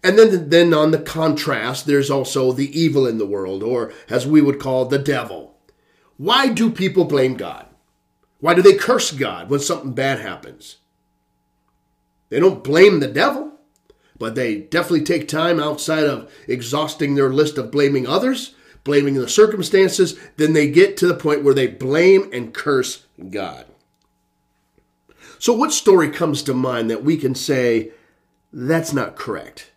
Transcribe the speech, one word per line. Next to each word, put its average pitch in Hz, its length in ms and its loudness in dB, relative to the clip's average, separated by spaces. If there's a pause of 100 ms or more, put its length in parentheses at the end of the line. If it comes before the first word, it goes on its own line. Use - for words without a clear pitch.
And 190 160 2
then, 190 320 6
then 170 240 4
on 151 160 4
the 160 80 0
contrast, 139 880 -4
there's 143 240 2
also 135 420 -2
the 139 280 -4
evil 139 260 2
in 113 120 -2
the 107 100 -4
world, 98 340 -6
or 117 320 -4 (160)
as - 160 -2
we 151 160 4
would 139 180 0
call 131 260 -2
the 135 120 -2
devil. 117 600 -6 (580)
Why 240 300 0
do 226 240 0
people 185 320 -2
blame 131 320 0
God? 92 320 -14 (720)
Why 170 140 0
do 180 80 4
they 190 140 10
curse - 360 0
God 98 380 -8
when 139 100 0
something 139 320 -6
bad 135 280 -4
happens? 90 580 -16 (1500)
They 120 100 -2
don't 180 240 2
blame 170 380 6
the 127 80 -2
devil, 269 500 -4 (580)
but 110 180 -8
they 117 220 -4
definitely 160 460 -2
take 165 240 -2
time 165 320 -2
outside 151 460 -2
of 127 260 -4 (160)
exhausting 139 680 -4
their 139 140 2
list 147 280 0
of 117 140 -8
blaming 139 360 0
others, 226 480 -4 (300)
blaming 143 300 0
the 127 120 -4
circumstances. 190 880 2 (200)
Then 156 160 2
they 147 180 2
get 190 260 4
to 180 100 0
the 175 60 2
point 147 300 -2
where 143 100 6
they 131 140 2
blame 180 640 2
and 120 220 -10
curse - 520 -4 (240)
God. 90 360 -10 (1700)
So - 120 0
what 220 220 0
story 180 360 4
comes 151 340 -4
to 135 100 -4
mind 123 360 -4
that 113 140 -4
we 151 140 0
can 131 180 -4
say, 123 560 -2 (600)
"That's 156 400 -4
not 113 240 -6
correct"? - 600 -12